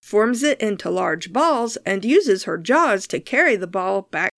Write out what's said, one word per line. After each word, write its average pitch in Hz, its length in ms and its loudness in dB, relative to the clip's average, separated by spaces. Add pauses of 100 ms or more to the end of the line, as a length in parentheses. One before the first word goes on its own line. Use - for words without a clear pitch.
forms 226 440 0
it 294 160 0
into 208 280 -2
large 175 440 -2
balls, 240 460 0
and 190 260 -4
uses 254 400 2
her 165 120 -4
jaws 220 520 0
to - 100 -10
carry 277 380 2
the 185 100 -6
ball 190 360 -2
back 170 360 -4